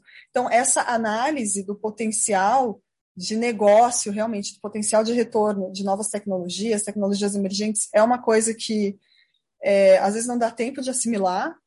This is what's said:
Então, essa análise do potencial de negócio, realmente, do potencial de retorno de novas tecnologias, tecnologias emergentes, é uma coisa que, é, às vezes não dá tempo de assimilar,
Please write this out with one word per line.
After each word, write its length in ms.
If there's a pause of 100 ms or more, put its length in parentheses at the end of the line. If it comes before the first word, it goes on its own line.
(300)
Então, 200
essa 320
análise 840
do 120
potencial 1080 (340)
de 200
negócio, 760
realmente, 440
do 40
potencial 440
de 100
retorno 580
de 120
novas 260
tecnologias, 760
tecnologias 520
emergentes, 580
é 80
uma 200
coisa 320
que, 440 (640)
é, 380
às 160
vezes 120
não 100
dá 120
tempo 320
de 80
assimilar, 640 (120)